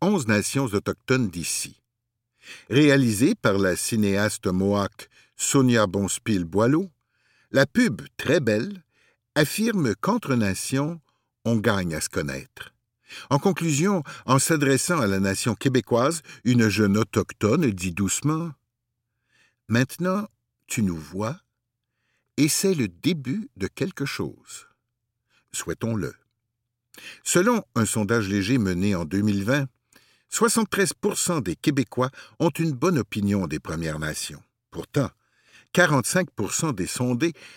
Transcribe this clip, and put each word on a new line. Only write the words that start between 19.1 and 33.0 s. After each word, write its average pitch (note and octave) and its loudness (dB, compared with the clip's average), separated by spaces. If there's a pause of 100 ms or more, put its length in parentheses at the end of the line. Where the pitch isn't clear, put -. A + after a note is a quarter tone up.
Maintenant, F3 0 (400)
tu A#2 -2
nous F2+ 0
vois, F#2 -8 (960)
et D3+ 4
c'est F#3+ 2
le B2+ 0
début C#3 -4
de F#2+ -6
quelque - -6
chose. - -10 (840)
Souhaitons-le. » F#2+ -4 (1080)
Selon G#3 2 (100)
un A2 0
sondage G#2+ 0
léger G#2 0
mené F#2+ 0
en E2+ -4
deux F#2+ -2
mille G2+ 0
vingt, C3+ 0 (640)
soixante-treize G#3+ 0
pour - -4
cent E3 -2
des F#2 -4
Québécois C3 -2 (260)
ont E3 2
une E3 -2
bonne C#3+ 0
opinion G2+ -2